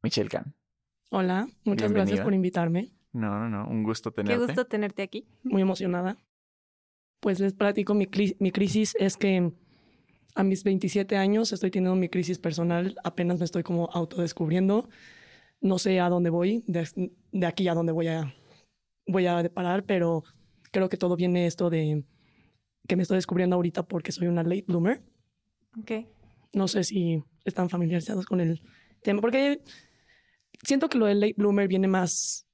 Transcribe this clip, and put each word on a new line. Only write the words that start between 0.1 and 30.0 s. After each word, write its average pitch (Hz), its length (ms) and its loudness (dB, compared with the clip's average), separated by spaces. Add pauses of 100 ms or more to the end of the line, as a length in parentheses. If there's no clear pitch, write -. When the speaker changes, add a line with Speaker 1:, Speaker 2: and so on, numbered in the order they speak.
Speaker 1:
Kahn. - 240 -6 (560)
Speaker 2:
Hola, 190 380 0 (160)
muchas - 0 -
Speaker 1:
Bienvenida. 208 300 0
Speaker 2:
gracias 196 280 2
por 208 120 0
invitarme. 180 580 0 (220)
Speaker 1:
No, 104 260 -2
no, 113 100 -4
no, 104 180 -4
un 110 160 -2
gusto 110 280 -4
Speaker 3:
Qué 107 120 -4
Speaker 1:
tenerte. 240 220 0
Speaker 3:
gusto 240 200 -2
tenerte 208 360 -6
aquí. 196 240 -10 (180)
Speaker 2:
Muy 214 180 0
emocionada. 185 560 -2 (1040)
Pues 190 180 0
les 196 140 2
platico, 202 400 2
mi 202 120 4
cri-, 196 340 0
mi 185 120 2
crisis 202 480 2
es 196 180 2
que 185 340 2 (840)
a 190 80 2
mis 190 200 2
veintisiete 196 540 0
años 208 340 2
estoy 196 200 -2
teniendo 185 240 2
mi 185 140 0
crisis 175 280 -2
personal, 170 680 -2
apenas 175 360 -2
me 170 60 0
estoy 170 180 -4
como 170 300 -2
autodescubriendo. 175 960 0 (720)
No 190 180 2
sé 190 200 2
a 175 100 2
dónde 175 200 2
voy, 185 380 0
de, 170 200 -2 (440)
de 185 140 0
aquí 175 220 0
a 170 60 2
dónde 165 180 0
voy 165 160 -2
a, 160 280 -4 (720)
voy 180 180 0
a 170 240 0
parar, 180 360 -2
pero 170 380 0 (480)
creo 190 160 2
que 185 100 -4
todo 180 180 0
viene 180 320 2
esto 175 220 -2
de 151 340 0 (840)
que 180 80 0
me 185 80 2
estoy 190 120 0
descubriendo 180 400 0
ahorita 175 280 -2
porque 165 280 -6
soy 175 160 -2
una 175 160 0
late 185 240 -2
bloomer. 175 340 0 (800)
Speaker 3:
Ok. 220 120 -10 (640)
Speaker 2:
No 190 140 0
sé 190 160 0
si 170 400 0 (220)
están 180 240 -2
familiarizados 175 560 -2
con 180 160 0
el 165 200 -2 (400)
tema, 202 200 0
porque 269 400 2 (1000)